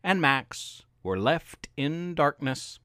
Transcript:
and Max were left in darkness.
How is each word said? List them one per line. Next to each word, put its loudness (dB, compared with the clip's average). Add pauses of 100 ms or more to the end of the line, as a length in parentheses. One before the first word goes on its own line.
and 2
Max 0 (200)
were -2
left 0
in -4
darkness. -2